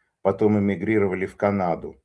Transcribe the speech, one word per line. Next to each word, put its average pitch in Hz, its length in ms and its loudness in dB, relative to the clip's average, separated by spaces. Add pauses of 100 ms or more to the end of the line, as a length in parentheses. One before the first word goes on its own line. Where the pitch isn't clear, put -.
(220)
потом 104 360 2
эмигрировали 98 680 0
в - 100 -16
Канаду. 85 680 -2